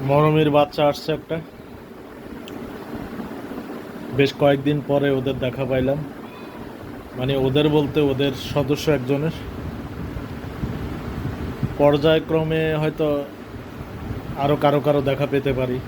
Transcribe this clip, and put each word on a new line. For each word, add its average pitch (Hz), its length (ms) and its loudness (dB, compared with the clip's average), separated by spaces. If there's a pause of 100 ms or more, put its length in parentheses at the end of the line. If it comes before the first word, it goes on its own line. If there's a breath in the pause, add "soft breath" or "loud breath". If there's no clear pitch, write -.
মরমের 151 480 6
বাচ্চা 147 340 4
আসছে - 280 -4
একটা। - 180 -6 (2750)
বেশ 135 140 4 (120)
কয়েকদিন 143 360 4 (120)
পরে 143 180 4 (100)
ওদের 131 260 -2
দেখা 127 260 -2
পাইলাম। 131 280 2 (1200)
মানে, 131 160 0 (120)
ওদের 147 200 4 (100)
বলতে 143 220 4 (140)
ওদের 135 200 2 (220)
সদস্য 143 320 2 (120)
একজনের। 139 360 0 (2500)
পর্যায়ক্রমে 160 840 4 (200)
হয়তো 156 240 0 (1400)
আরো 143 200 4
কারো 143 220 6
কারো 147 140 4 (100)
দেখা 139 220 0
পেতে 139 260 2
পারি। 127 300 0